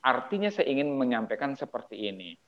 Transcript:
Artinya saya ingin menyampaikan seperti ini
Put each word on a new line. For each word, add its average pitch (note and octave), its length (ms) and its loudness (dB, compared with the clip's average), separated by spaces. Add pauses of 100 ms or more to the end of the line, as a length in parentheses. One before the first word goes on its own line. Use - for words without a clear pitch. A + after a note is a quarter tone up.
Artinya G3 480 2
saya D#3+ 160 2
ingin C#3+ 240 2
menyampaikan B2 640 0
seperti G#2+ 560 -6
ini F#2 340 -14